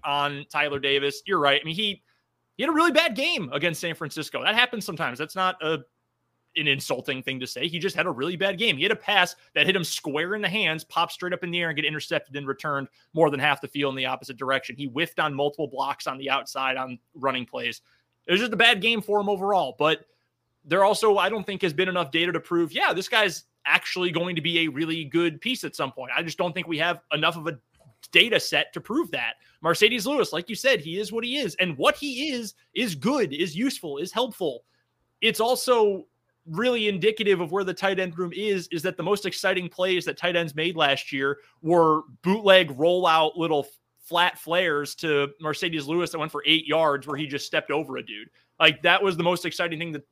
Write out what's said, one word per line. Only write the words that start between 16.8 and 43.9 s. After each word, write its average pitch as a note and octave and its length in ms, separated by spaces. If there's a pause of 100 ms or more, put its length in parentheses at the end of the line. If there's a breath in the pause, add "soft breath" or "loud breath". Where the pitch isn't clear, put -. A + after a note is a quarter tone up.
running C3 320
plays. A#2+ 360 (460)
It E3 40
was G3 100
just A#3+ 100
a G#3+ 60
bad A#3 240
game A3+ 200
for G#3 180
him G3+ 100
overall, F#3+ 480
but D#3 280 (600)
there F3 180
also, G#3 340
I F#3 120
don't G#3+ 160
think, F#3+ 160
has F3+ 120
been F3+ 140
enough F3 240
data E3+ 200
to D#3+ 80
prove, E3+ 320
yeah, D#4 220
this F#3 140
guy's G#3+ 360 (220)
actually F3+ 460
going E3+ 240
to D#3+ 60
be E3 180
a E3 80
really D#3+ 380
good D#3+ 340
piece B3 240
at D#3 120
some C3+ 160
point. B2+ 260
I E3+ 60
just D#3+ 140
don't F3 160
think F3 140
we D#3+ 120
have E3+ 220 (120)
enough D#3+ 240
of D#3 100
a D3+ 120 (520)
data F#3+ 280
set - 340
to E3+ 80
prove A#3+ 300
that. A#2+ 240 (280 soft breath)
Marcedes A3 440
Lewis, C4+ 260
like F3 160
you G#3+ 60
said, B3+ 240
he D#3+ 180
is G3+ 140
what A3+ 120
he B3 140
is. A3+ 220
And F3 180
what C4 180
he C#4+ 360
is, A#3 240 (180)
is G3+ 220
good, F#3 380
is D#3 220
useful, E3 440
is F#3 120
helpful. G3 520 (580)
It's A3 180
also A3+ 680 (400)
really A3 400
indicative G3 540
of D#3+ 100
where G3 120
the F#3 100
tight F#3+ 260
end F3+ 180
room F3 160
is, G3 360
is E3+ 120
that F3+ 160
the E3+ 60
most G3+ 220
exciting F#3 440
plays F3+ 360
that E3 120
tight F3 180
ends E3 200
made E3 200
last C#3+ 360
year C#3 260 (240 soft breath)
were D#3+ 420 (200)
bootleg F#3+ 520
rollout D#3+ 600
little D#3 320
f-, - 120 (200)